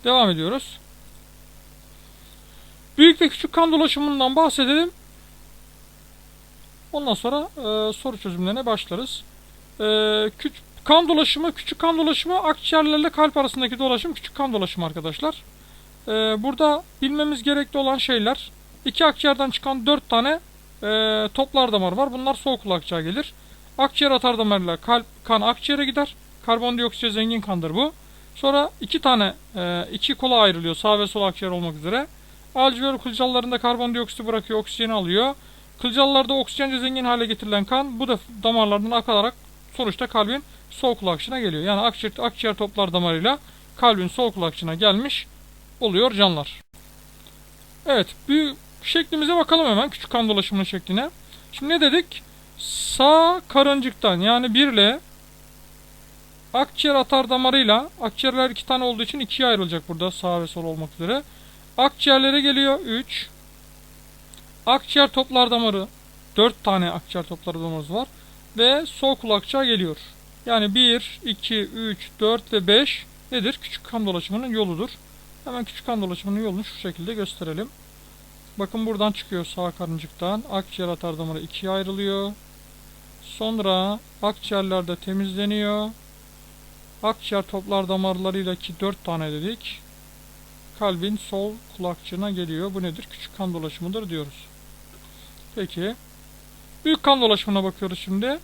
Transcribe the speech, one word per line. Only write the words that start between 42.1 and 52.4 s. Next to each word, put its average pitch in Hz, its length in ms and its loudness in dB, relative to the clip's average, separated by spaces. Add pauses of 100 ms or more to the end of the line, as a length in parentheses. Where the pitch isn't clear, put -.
akciğer 226 360 -2
toplar 202 380 -2
damarıyla 180 460 2 (380)
kalbin 202 320 4
sol 240 240 0
kulakçığına 165 420 -4
gelmiş 208 520 2 (540)
oluyor 226 320 2
canlar. 185 480 0 (1300)
Evet, 254 200 4 (220)
bir 285 260 2 (280)
şeklimize 320 540 0
bakalım 330 300 4
hemen, 202 240 2
küçük - 200 -14
kan 233 180 0
dolaşımının 196 360 0
şekline. 196 460 -4 (420)
Şimdi 294 220 -2
ne 320 60 2
dedik? 302 420 2 (360)